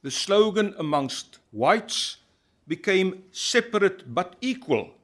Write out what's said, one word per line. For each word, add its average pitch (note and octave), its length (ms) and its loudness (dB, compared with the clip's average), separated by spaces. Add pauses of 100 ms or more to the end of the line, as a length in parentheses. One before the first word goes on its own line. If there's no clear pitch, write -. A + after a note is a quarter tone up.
The C#3 80 -8
slogan G#3 680 2
amongst D3 600 -4 (120)
whites D#3+ 680 0 (500)
became F#3+ 640 0
"separate G3+ 800 0
but F3+ 260 -4
equal" D#3 500 -2 (140)